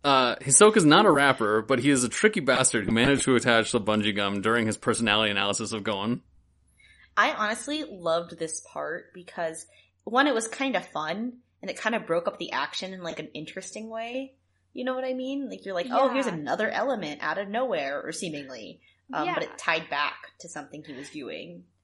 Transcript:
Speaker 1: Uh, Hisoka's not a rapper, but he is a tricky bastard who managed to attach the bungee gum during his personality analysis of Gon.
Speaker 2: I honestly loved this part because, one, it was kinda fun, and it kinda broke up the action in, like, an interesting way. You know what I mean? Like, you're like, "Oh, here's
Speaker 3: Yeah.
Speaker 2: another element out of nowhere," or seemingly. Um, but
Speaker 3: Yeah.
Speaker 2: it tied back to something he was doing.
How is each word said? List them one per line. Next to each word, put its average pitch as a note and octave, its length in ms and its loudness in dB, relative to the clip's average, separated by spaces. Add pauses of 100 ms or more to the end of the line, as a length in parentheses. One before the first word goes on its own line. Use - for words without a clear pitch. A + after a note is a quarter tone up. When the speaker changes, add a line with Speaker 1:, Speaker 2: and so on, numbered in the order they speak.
Speaker 1:
Uh, C3 320 4
Hisoka's G3+ 500 6
not F#3 220 8
a F3 40 8
rapper, A#2+ 520 4
but B2+ 160 2
he C3+ 100 4
is C3 140 4
a A#2+ 60 0
tricky G#3+ 300 2
bastard B2+ 460 2
who G#2+ 60 0
managed B2 320 4
to C3 120 4
attach A2+ 360 4
the A#2 100 2
bungee G#2 340 0
gum G2+ 260 -2
during A2+ 260 2
his G#2+ 100 -2
personality G#2+ 540 2
analysis G2+ 420 -2
of G#2 100 -6
Gon. G#2+ 380 -2 (960)
Speaker 2:
I G#3 140 4
honestly A#3 520 -4
loved E3+ 540 -4
this D#3+ 240 -8 (100)
part D3+ 440 -8
because, E3+ 500 -10 (380)
one, B3+ 240 2
it C4 80 2
was A3+ 120 -2
kinda B3+ 340 -2
fun, F3 580 -6 (200)
and F#3+ 120 -8
it - 100 -8
kinda A3 180 0
broke E3 280 -2
up - 100 -4
the - 140 -8
action D3 420 -6
in, F#3 80 -14
like, E3 160 -8
an D#3+ 160 -10
interesting F#3 560 -12
way. A#3+ 460 -8 (380)
You B3 120 -8
know C4 80 -2
what B3+ 100 -4
I C4 120 -4
mean? C4 340 -6
Like, F#3+ 160 -14
you're F#3+ 80 -8
like, F3 160 -2
"Oh, C4+ 200 4
here's C4 180 0
Speaker 3:
Yeah. F#3 80 -4
Speaker 2:
another E3 340 -2
element G3+ 540 -4
out D#3 160 -2
of G3+ 100 -6
nowhere," F3 560 -2
or D#3 60 -6
seemingly. C3+ 680 -10 (320)
Um, D#3+ 220 -2
but D#3 100 -2
Speaker 3:
Yeah. D3+ 60 -8
Speaker 2:
it - 80 -16
tied D#3+ 320 -2
back - 520 -6
to E3+ 60 -16
something D3+ 360 -14
he D3 100 -16
was C#3 160 -14
doing. D#3+ 540 -12 (200)